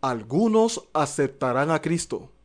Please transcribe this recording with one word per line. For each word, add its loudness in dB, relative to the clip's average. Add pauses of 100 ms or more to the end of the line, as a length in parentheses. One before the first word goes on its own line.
algunos 0 (100)
aceptarán 0
a 0
Cristo -4 (160)